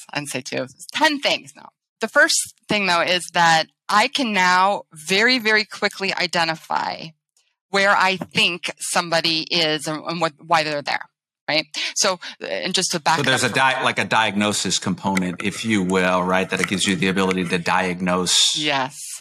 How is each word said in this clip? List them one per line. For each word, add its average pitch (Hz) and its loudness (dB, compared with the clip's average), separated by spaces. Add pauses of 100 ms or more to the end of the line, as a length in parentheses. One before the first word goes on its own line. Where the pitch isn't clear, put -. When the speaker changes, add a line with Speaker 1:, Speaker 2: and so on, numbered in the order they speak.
(120)
Speaker 1:
I 143 -6
didn't 143 -8
say 127 -6
two. 131 -6 (260)
Ten 294 0
things, - -4
no. - -20 (400)
The 220 -4
first 302 4 (320)
thing, 208 0
though, 175 2
is 170 0
that 165 4 (200)
I 214 4
can 240 -2
now 185 4 (100)
very, 196 2
very 214 2
quickly - -4
identify - -2 (640)
where 196 4
I 190 2
think 180 -2
somebody 165 0 (100)
is 156 0
and, 156 -4
and 170 -4
what, 160 0 (120)
why 165 2
they're 151 -2
there. - -6 (400)
Right. 151 -2 (300)
So, 185 0 (220)
uh, - -10
and 165 -6
just 185 -2
to 175 -2
back 160 2
Speaker 2:
So 151 0
Speaker 1:
it - 0
Speaker 2:
there's 127 2
Speaker 1:
up 117 2
Speaker 2:
a - -8
Speaker 1:
for - -2
Speaker 2:
di-, 131 2
like, 120 0
a 113 0
diagnosis 104 0
component, 92 -2
if 101 -4
you 110 2
will, 92 2
right? 92 0
That 92 -2
it 90 0
gives 95 0
you 98 2
the 95 0
ability 92 0
to 87 -2
diagnose 90 0
Speaker 1:
Yes. 151 -2 (240)